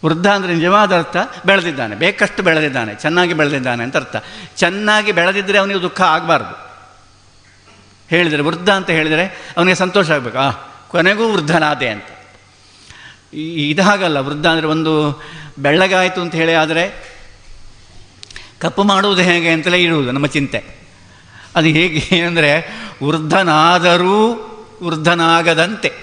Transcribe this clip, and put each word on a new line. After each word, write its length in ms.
ವೃದ್ಧ 220
ಅಂದರೆ 280
ನಿಜವಾದ 420
ಅರ್ಥ 200
ಬೆಳೆದಿದ್ದಾನೆ, 500
ಬೇಕಷ್ಟು 480
ಬೆಳೆದಿದ್ದಾನೆ, 520
ಚೆನ್ನಾಗಿ 380
ಬೆಳೆದಿದ್ದಾನೆ 500
ಅಂತ 120
ಅರ್ಥ. 200
ಚೆನ್ನಾಗಿ 560
ಬೆಳೆದಿದ್ದರೆ 460
ಅವನಿಗೆ 240
ದುಃಖ 200
ಆಗಬಾರ್ದು. 680
ಹೇಳಿದರೆ 320
ವೃದ್ಧ 280
ಅಂತ 200
ಹೇಳಿದರೆ 680
ಅವನಿಗೆ 180
ಸಂತೋಷ 360
ಆಗಬೇಕು, 260
"ಆ, 140
ಕೊನೆಗೂ 460
ವೃದ್ಧನಾದೆ" 560
ಅಂತ. 140
ಈ-, 360
ಇದು 120
ಹಾಗಲ್ಲ. 360
ವೃದ್ಧ 280
ಅಂದರೆ 220
ಒಂದು 560
ಬೆಳ್ಳಗಾಯಿತು 600
ಅಂತ 140
ಹೇಳಿ, 180
ಆದರೆ 640
ಕಪ್ಪು 240
ಮಾಡುವುದು 380
ಹೇಗೆ 280
ಅಂತಲೇ 340
ಇರುವುದು 280
ನಮ್ಮ 140
ಚಿಂತೆ. 540
ಅದು 120
ಹೇಗೆ 540
ಅಂದರೆ 560
ವೃದ್ಧನಾದರೂ 1400
ವೃದ್ಧನಾಗದಂತೆ 1200